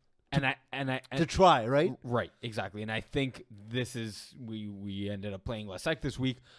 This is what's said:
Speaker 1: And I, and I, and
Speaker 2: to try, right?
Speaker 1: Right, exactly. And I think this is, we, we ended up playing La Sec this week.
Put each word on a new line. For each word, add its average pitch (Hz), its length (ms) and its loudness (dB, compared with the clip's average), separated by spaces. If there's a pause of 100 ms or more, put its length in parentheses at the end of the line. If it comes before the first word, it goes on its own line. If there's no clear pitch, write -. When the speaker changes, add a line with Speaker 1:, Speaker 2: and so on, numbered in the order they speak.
(320)
Speaker 1:
And 147 120 2
I, 135 120 2 (160)
and 135 180 -2
I, 131 120 -2 (100)
and 135 80 -4
Speaker 2:
to 160 60 2
try, 151 420 8
right? 143 340 4
Speaker 1:
Right, 120 300 0 (100)
exactly. 104 400 -6
And 110 80 -6
I 110 100 -2
think 135 480 -4
this 113 460 -6
is, 110 440 -8
we, 110 300 -8
we 101 400 -6
ended 101 240 -6
up 95 120 -10
playing 107 240 -6
La 92 80 -10
Sec 160 260 -2
this 135 160 -4
week. 127 200 0 (200)